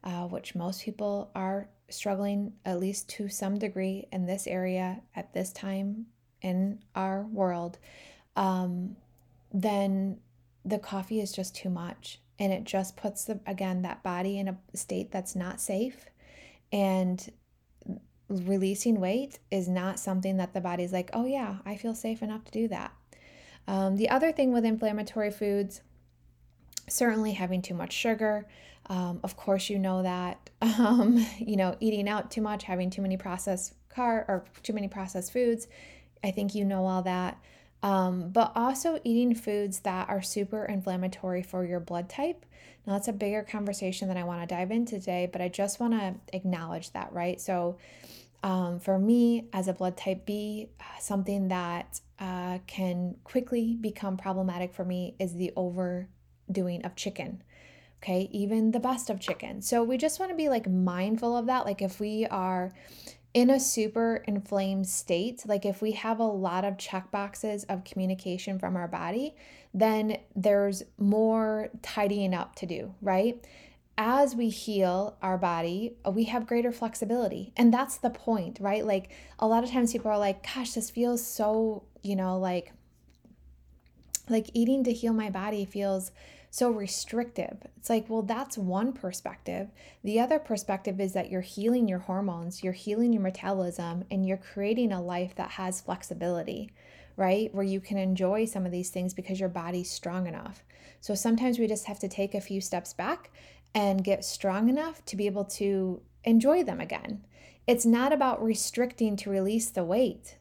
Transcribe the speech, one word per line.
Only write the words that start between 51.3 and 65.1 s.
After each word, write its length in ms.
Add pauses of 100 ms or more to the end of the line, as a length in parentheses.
that, 520 (180)
uh, 400 (100)
can 560
quickly 560
become 360
problematic 560
for 120
me 340
is 160
the 220
overdoing 1300
of 100
chicken, 480 (580)
okay? 320
Even 380
the 100
best 300
of 80
chicken. 420
So 220
we 140
just 240
wanna 140
be, 140
like, 200
mindful 680
of 100
that. 200
Like, 160
if 160
we 280
are 460 (600)
in 140
a 100
super 680
inflamed 600
state, 600